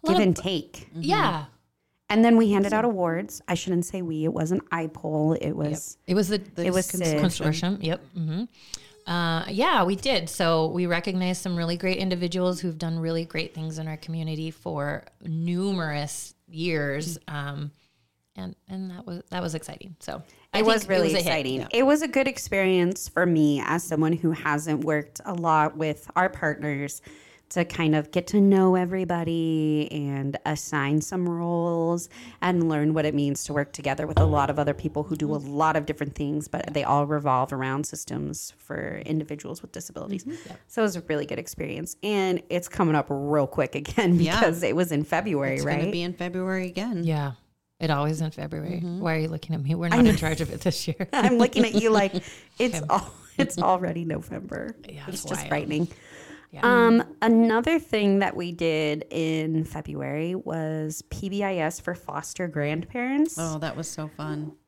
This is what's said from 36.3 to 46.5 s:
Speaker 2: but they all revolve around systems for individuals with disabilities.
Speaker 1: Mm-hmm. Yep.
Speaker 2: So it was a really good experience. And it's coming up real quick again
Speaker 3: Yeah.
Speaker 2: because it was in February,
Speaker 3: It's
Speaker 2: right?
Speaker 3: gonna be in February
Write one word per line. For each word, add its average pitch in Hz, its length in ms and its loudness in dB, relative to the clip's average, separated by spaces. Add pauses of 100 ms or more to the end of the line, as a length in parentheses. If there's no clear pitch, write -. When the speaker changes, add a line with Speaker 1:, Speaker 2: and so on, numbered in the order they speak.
Speaker 2:
but - 260 -6
they 147 80 0
all 143 240 2
revolve 143 460 0
around 135 340 -2
systems 143 680 -8
for - 500 -8
individuals 151 560 -6
with - 80 -16
disabilities. 180 540 -10
Speaker 1:
Mm-hmm. 311 240 -12
Yep. 180 180 -18
Speaker 2:
So - 140 -6
it 220 40 4
was 190 120 -2
a 170 60 -8
really 151 240 -4
good - 120 -8
experience. 156 640 -10
And 190 460 0
it's 175 180 -4
coming 160 300 2
up 143 120 2
real 143 380 0
quick 135 300 -2
again 175 420 2
Speaker 3:
Yeah. 170 220 4
Speaker 2:
because 170 240 2
it 113 100 2
was 175 160 2
in 151 140 0
February, 151 520 0
Speaker 3:
It's 139 80 -2
Speaker 2:
right? 147 140 0
Speaker 3:
gonna 170 140 0
be 175 100 -2
in 175 120 -4
February 185 520 -4